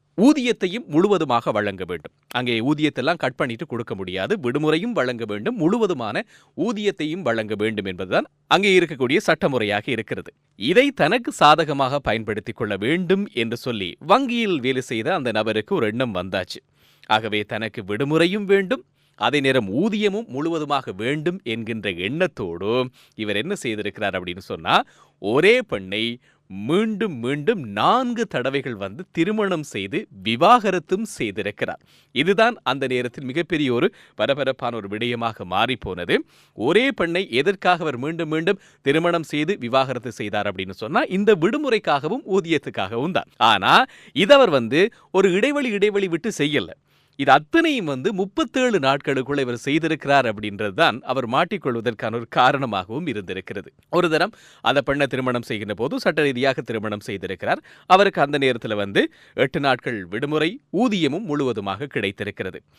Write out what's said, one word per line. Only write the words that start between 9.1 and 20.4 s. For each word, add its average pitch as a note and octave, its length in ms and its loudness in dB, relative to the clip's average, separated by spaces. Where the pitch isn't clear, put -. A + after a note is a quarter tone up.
சட்டமுறையாக B2+ 680 2
இருக்கிறது. A2 480 -6
இதை A#3 360 4
தனக்கு A3+ 400 0
சாதகமாக D3 680 4
பயன்படுத்திக் A2 560 -4
கொள்ள G#2 200 -4
வேண்டும் F3 580 0
என்று A#2 240 -2
சொல்லி G2+ 420 -6
வங்கியில் A3+ 600 2
வேலை B2+ 220 0
செய்த B2 340 -2
அந்த B2+ 160 -2
நபருக்கு G#2+ 440 0
ஒரு B2+ 120 2
எண்ணம் A#2 280 -2
வந்தாச்சு. F2+ 440 -4
ஆகவே G#2+ 360 2
தனக்கு A2 460 -6
விடுமுறையும் D#3+ 580 0
வேண்டும், G3 380 0
அதே B2+ 240 0
நேரம் C3 300 2
ஊதியமும் G3+ 580 0
முழுவதுமாக C#3+ 640 -4